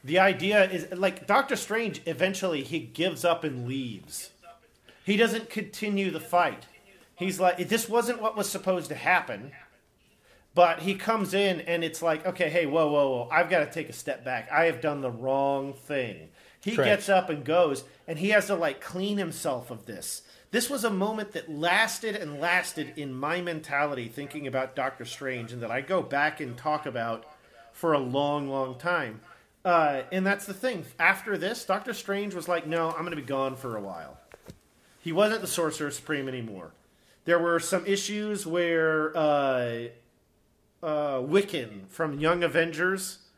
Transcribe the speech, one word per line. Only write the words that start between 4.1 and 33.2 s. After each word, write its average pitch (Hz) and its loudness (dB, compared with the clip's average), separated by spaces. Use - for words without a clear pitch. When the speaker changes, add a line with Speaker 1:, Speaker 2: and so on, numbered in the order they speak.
Speaker 1:
He 196 2
doesn't 220 2
continue 202 -2
the 151 -6
fight. 160 0
He's 180 -2
like, 180 4
this 226 0
wasn't 233 0
what 214 -2
was 202 -2
supposed 180 -2
to 147 -6
happen. 143 0
But 170 6
he 190 0
comes 196 0
in 190 2
and 170 0
it's 160 -4
like, 160 0
"Okay, 180 0
hey, 165 2
whoa, 151 4
whoa, 143 4
whoa, 120 -2
I've 165 4
gotta 160 4
take - -8
a 117 -14
step 127 -8
back. 127 -4
I 160 6
have 143 2
done 147 0
the 127 -2
wrong 135 0
thing." 113 -6
He 220 -2
Speaker 2:
Correct. 143 4
Speaker 1:
gets 202 2
up 185 4
and 147 -4
goes, 156 4
and 160 -6
he 190 0
has 202 4
to, 202 2
like, 156 -2
clean 196 -4
himself 156 -4
of 107 -12
this. - -10
This 240 0
was 254 -4
a 233 2
moment 202 -2
that - -8
lasted 196 2
and 147 -8
lasted 170 0
in 139 -8
my 151 -2
mentality 147 -2
thinking 143 -10
about 131 -2
Doctor 131 -4
Strange, 120 -8
and 120 -10
that 113 -6
I 127 -2
go 180 0
back 147 0
and 123 -8
talk 151 -2
about 117 -4
for 165 0
a 143 4
long, 139 0
long 131 -4
time. 143 -2
Uh, 156 4
and 185 0
that's 196 0
the 196 -8
thing. 196 -4
After 190 2
this, 330 -4
Doctor 202 -2
Strange 196 -4
was 170 -6
like, 170 0
"No, 165 0
I'm 165 -4
gonna 170 -4
be 147 -4